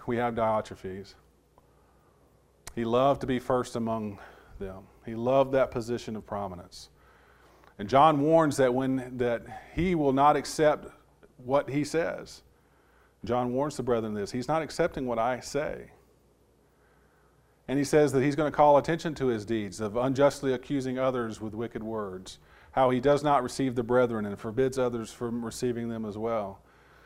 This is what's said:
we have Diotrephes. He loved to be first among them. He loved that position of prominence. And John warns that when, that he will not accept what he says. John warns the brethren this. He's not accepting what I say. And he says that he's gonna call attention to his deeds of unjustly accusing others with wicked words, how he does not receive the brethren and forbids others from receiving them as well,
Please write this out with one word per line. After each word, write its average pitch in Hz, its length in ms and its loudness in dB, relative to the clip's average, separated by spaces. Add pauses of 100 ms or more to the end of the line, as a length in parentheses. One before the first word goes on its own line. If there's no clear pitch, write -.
we 120 120 -2
have 120 180 -2
Diotrephes. 104 800 -4 (1600)
He 117 100 -2
loved 127 360 2
to 127 60 -8
be 127 120 0
first 123 360 -2
among 110 440 -6 (400)
them. 95 240 -12 (220)
He 113 100 -10
loved 131 380 2
that 127 180 2
position 117 440 -6
of 101 100 -10
prominence. 98 640 -10 (880)
And 101 100 -8
John 139 340 6
warns 156 360 4
that 127 160 4
when, 131 440 -2
that 120 280 -2 (280)
he 175 220 0
will 143 180 2
not 143 220 6
accept 147 520 0 (500)
what 131 320 0
he 143 140 -2
says. - 600 -6 (800)
John 123 300 -2
warns 143 240 -2
the 135 60 -4
brethren 113 300 0
this. 104 180 -6
He's 123 160 -6
not 156 140 0
accepting 160 440 -2
what 120 140 -2
I 120 200 0
say. - 520 -6 (1800)
And 131 100 -2
he 143 80 0
says 151 280 4
that 131 100 4
he's 143 120 0
gonna 151 160 0
call 147 260 8
attention 156 380 0
to 131 120 -2
his 110 180 0
deeds 104 340 -4
of 107 160 -4
unjustly 135 580 2
accusing 127 440 -4
others 123 420 -2
with 107 140 -8
wicked 110 300 -8
words, 104 560 -8 (320)
how 131 180 4
he 127 100 2
does 143 240 4
not 143 200 4
receive 127 320 -4
the 123 80 -2
brethren 117 420 2
and 101 120 -6
forbids 127 400 -2
others 117 360 -2
from 120 320 -6
receiving 117 440 -4
them 113 160 -6
as 104 120 -8
well, 107 440 -4 (440)